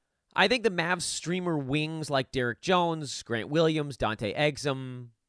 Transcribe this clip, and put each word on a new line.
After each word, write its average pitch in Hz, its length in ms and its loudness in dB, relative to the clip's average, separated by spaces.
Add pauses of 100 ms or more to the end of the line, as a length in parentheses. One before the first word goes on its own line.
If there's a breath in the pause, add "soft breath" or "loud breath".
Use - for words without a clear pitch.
(340)
I 190 140 2
think 220 160 0
the 214 80 2
Mavs 175 300 2
streamer 175 560 -2
wings 151 520 -2
like 135 220 0
Derek 123 300 -2
Jones, 170 600 0
Grant 113 260 -4
Williams, 156 480 2
Dante 107 360 -2
Exum, 131 760 -2 (220)